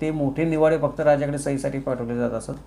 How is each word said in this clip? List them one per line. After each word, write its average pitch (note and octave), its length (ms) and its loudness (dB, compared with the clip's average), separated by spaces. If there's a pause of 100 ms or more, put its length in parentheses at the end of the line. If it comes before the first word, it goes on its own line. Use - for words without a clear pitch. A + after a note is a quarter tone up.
ते D#3 100 -2
मोठे D3 340 0
निवाडे D#3 320 4
फक्त C#3+ 220 -2
राजाकडे D3 380 2
सहीसाठी C#3 420 -4
पाठवले A#2+ 360 -4
जात A#2+ 160 -2
असतात. A2+ 240 -6 (120)